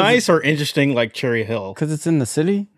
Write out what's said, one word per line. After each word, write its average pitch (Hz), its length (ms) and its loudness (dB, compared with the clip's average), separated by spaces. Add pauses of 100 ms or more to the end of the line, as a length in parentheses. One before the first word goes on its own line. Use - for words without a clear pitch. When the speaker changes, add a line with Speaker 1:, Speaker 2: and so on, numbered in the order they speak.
Speaker 1:
nice 240 140 4
Speaker 2:
it's 226 120 -2
Speaker 1:
or 160 140 4
interesting, 143 500 0
like, 117 200 -2
Cherry 117 300 -2
Hill? 101 300 -6
Speaker 2:
'Cause 151 180 -4
it's 156 140 -6
in 165 140 2
the 120 80 -2
city? 202 400 -2 (100)